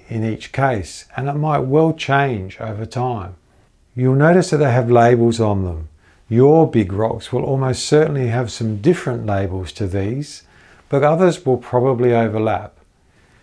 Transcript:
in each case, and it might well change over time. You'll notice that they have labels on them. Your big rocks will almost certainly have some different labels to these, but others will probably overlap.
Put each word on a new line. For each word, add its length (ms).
in 140
each 300
case, 540
and 120
it 60
might 260
well 320
change 680
over 260
time. 480
You'll 180
notice 360
that 80
they 120
have 200
labels 500
on 240
them. 240
Your 420
big 220
rocks 400
will 100
almost 420
certainly 440
have 240
some 280
different 460
labels 460
to 160
these, 560
but 140
others 420
will 140
probably 540
overlap. 640